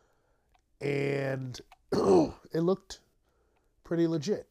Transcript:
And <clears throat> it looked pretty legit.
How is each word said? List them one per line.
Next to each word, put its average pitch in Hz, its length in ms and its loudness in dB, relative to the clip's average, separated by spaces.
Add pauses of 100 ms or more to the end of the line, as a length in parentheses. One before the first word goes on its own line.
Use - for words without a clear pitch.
(800)
And 139 800 -4 (140)
<clears throat> - 160 -12
it 180 680 2
looked - 400 -2 (840)
pretty 165 240 0
legit. 165 440 -4